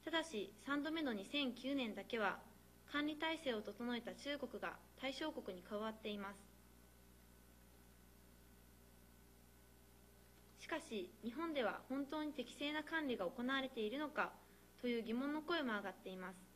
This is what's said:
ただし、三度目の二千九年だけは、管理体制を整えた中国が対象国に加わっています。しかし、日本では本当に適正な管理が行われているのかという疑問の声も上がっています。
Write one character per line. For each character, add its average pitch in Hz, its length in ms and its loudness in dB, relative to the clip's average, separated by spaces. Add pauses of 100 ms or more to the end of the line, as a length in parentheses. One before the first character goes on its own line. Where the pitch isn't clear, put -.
た 330 80 -2
だ 320 140 6
し、 214 260 -2 (140)
三 285 180 4
度 302 80 2
目 320 120 2
の 269 100 4
二 202 140 -2
千 285 260 4
九 262 220 0
年 240 200 2
だ 196 100 -4
け 240 140 0
は、 196 200 4 (520)
管 294 160 4
理 302 100 0
体 320 220 2
制 277 140 2
を 214 80 2
整 240 340 -2
え 233 60 2
た 190 140 -4
中 285 240 -2
国 240 240 -4
が 175 160 -2 (200)
対 269 140 0
象 311 180 0
国 247 240 -4
に 180 80 -8
加 214 140 -4
わ 220 140 0
っ - 40 -4
て 220 140 -6
い 208 80 -2
ま 202 160 -4
す。 190 40 -10 (4000)
し - 40 -10
か 320 140 2
し、 196 300 -2 (120)
日 233 100 0
本 330 200 0
で 277 120 4
は 185 260 2
本 269 160 2
当 302 180 0
に 294 80 0
適 - 220 -4
正 294 180 0
な 302 100 2
管 311 260 2
理 240 100 4
が 185 80 4
行 240 200 0
わ 269 140 4
れ 262 80 0
て 247 120 -4
い 214 100 2
る 262 80 -2
の 302 100 0
か 196 240 2 (480)
と 247 80 2
い 240 100 4
う 226 40 0
疑 220 100 0
問 277 220 2
の 302 80 0
声 330 200 4
も 226 140 4
上 202 60 0
が 196 80 -2
っ 185 40 -6
て - 140 -10
い 185 80 -6
ま 185 160 -6
す。 180 40 -12 (200)